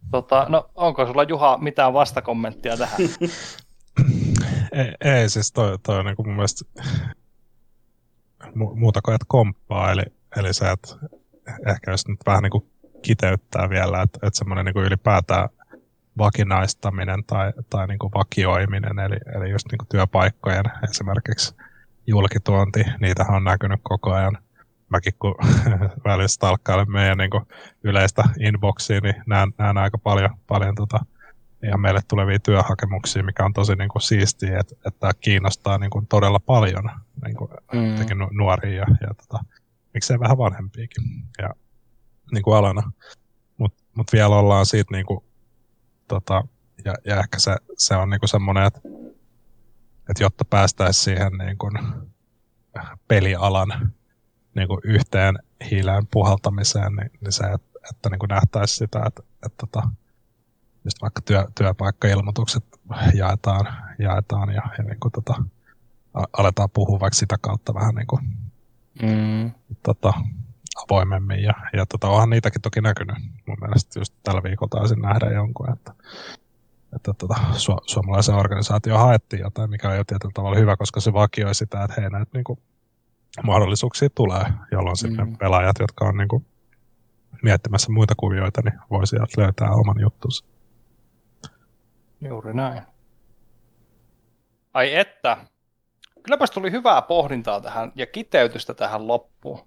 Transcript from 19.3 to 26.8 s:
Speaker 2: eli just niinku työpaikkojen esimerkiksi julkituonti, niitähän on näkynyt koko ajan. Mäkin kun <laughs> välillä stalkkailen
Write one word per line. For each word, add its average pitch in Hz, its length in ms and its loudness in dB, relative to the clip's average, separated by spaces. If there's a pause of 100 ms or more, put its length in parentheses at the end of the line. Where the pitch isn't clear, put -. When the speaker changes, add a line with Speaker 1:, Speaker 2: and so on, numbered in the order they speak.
Speaker 2:
eli 95 160 -4
just 101 200 -4
niinku - 200 -6
työpaikkojen 95 720 2 (240)
esimerkiksi 101 680 -4 (520)
julkituonti, 101 760 2 (160)
niitähän 92 360 2
on 95 80 2
näkynyt 95 400 0
koko 95 300 -2
ajan. 95 240 0 (520)
Mäkin 95 300 0
kun 101 160 -2 (360)
<laughs> 98 340 0
välillä 98 220 2
stalkkailen 98 640 0